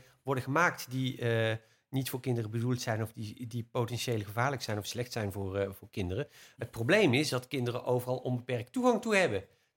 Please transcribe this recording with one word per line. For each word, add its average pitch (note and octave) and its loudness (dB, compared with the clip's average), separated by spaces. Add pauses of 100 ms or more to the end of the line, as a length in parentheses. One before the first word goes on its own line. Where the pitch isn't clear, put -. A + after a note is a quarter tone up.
(220)
worden B2+ 0
gemaakt D#3+ 2
die, B2+ -2
eh, A2+ 2 (340)
niet C3+ -2
voor B2+ -4
kinderen A#2 -2
bedoeld A#2+ 0
zijn A2 -2
of G#2+ -6
die, A#2 -10
die A#2 -8
potentieel A#2 -2
gevaarlijk A#2 -2
zijn G#2+ -2
of G2+ -6
slecht - -6
zijn G2+ -2
voor, G2 -4
eh, G2 0
voor G#2 -18
kinderen. G2 -4 (280)
Het - -8
probleem C#3+ 4
is D3 4
dat B2+ -4
kinderen B2 -2
overal B2+ 0
onbeperkt B2 -4
toegang A#3+ 4
toe A3 2
hebben. C3+ 2 (320)